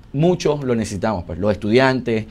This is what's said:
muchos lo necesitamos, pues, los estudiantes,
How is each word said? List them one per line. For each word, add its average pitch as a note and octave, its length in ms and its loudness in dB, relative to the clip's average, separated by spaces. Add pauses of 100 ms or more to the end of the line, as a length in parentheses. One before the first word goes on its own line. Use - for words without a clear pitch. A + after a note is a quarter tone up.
(120)
muchos D3+ 520 0
lo B2 100 0
necesitamos, G2+ 480 -2
pues, E2+ 160 -10
los G#2 140 2
estudiantes, A#2+ 800 2